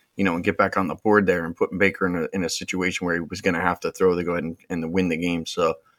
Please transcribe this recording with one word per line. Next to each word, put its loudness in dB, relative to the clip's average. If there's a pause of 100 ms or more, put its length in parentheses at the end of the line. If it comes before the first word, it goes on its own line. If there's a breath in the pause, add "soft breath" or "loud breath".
(160)
you 0
know, 2
and -2
get 0
back 2
on 0
the -4
board 4
there 2
and -6
putting -2
Baker 2
in 0
a, -2
in -4
a -2
situation -4
where 0
he 0
was -8
gonna 0
have 0
to -4
throw 2
to -2
go -4
ahead -2
and, -8 (120)
and -6
win 2
the -2
game. -2
So, 0 (240)